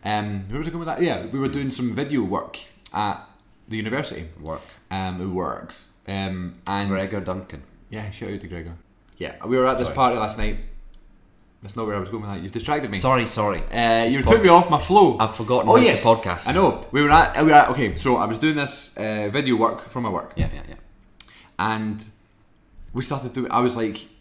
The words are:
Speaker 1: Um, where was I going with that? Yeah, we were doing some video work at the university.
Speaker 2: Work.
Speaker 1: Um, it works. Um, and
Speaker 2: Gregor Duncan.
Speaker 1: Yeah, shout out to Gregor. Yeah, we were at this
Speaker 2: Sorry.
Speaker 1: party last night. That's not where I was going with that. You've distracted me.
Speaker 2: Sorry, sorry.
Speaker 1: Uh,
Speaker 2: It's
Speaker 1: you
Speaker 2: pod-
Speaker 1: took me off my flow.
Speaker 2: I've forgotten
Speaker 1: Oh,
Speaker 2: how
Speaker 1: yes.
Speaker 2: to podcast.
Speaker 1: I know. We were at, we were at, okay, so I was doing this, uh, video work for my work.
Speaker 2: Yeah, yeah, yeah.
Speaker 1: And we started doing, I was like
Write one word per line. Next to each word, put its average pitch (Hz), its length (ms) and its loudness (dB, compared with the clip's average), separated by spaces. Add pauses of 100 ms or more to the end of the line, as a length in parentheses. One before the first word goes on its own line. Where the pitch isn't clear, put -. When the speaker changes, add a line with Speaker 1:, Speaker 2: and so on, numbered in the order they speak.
Speaker 1:
Um, 104 460 -4
where 131 100 -6
was 156 80 -6
I 165 40 -6
going 170 80 -8
with 165 80 -8
that? 160 140 -4
Yeah, 151 260 -2
we 135 120 -6
were 135 80 0
doing 135 240 -4
some 123 240 -4
video 139 280 -2
work 95 340 -6 (360)
at 101 300 -4 (460)
the 110 80 -6
university. 110 500 -6 (140)
Speaker 2:
Work. 78 180 -10 (320)
Speaker 1:
Um, 92 300 -4
it 95 60 -4
works. 85 680 -8 (120)
Um, 92 500 -6 (120)
and 101 220 -2
Speaker 2:
Gregor 98 320 -4
Duncan. 92 420 -10 (260)
Speaker 1:
Yeah, 107 220 -10
shout 101 220 -10
out 95 80 -10
to 87 80 -16
Gregor. 85 260 -12 (420)
Yeah, - 280 -10
we 123 120 0
were 127 100 4
at 127 100 2
this 127 100 -2
Speaker 2:
Sorry. - 80 -8
Speaker 1:
party 123 220 2
last 107 200 -4
night. 104 200 0 (1040)
That's 98 140 -16
not 113 120 -4
where 104 100 -4
I - 20 -4
was 92 80 -6
going 107 140 -8
with 104 100 -8
that. 92 100 -8
You've 98 120 -12
distracted 131 360 -4
me. 101 100 -4
Speaker 2:
Sorry, 127 280 2
sorry. 104 320 -2
Speaker 1:
Uh, 117 460 2
Speaker 2:
It's 123 100 2
Speaker 1:
you 135 80 0
Speaker 2:
pod- 117 120 8
Speaker 1:
took 196 80 4
me 190 40 6
off 175 220 8
my 147 100 4
flow. 180 400 6
Speaker 2:
I've 110 160 0
forgotten 120 340 0
Speaker 1:
Oh, 220 60 8
Speaker 2:
how 254 60 10
Speaker 1:
yes. 202 200 4
Speaker 2:
to 123 60 4
podcast. 113 400 2
Speaker 1:
I 131 60 0
know. 170 400 2
We 143 80 4
were 147 80 4
at, 156 340 6
we 156 80 6
were 147 60 10
at, 143 140 8
okay, 120 260 -2
so 127 180 2
I 87 120 0
was 110 100 -4
doing 156 180 0
this, - 400 -6
uh, 107 340 -4
video 127 280 0
work - 320 0
for 127 100 -8
my 117 100 -4
work. 90 280 -6
Speaker 2:
Yeah, 82 160 0
yeah, 76 160 -12
yeah. - 60 -16 (840)
Speaker 1:
And 107 440 -4 (920)
we 127 100 -4
started 127 300 -6
doing, 123 180 -4
I 117 80 2
was 123 160 2
like 110 320 -4 (140)